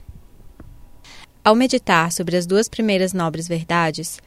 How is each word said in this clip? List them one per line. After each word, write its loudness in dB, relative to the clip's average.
Ao 6
meditar 2
sobre -2
as 0
duas 2
primeiras 0
nobres -2
verdades, -2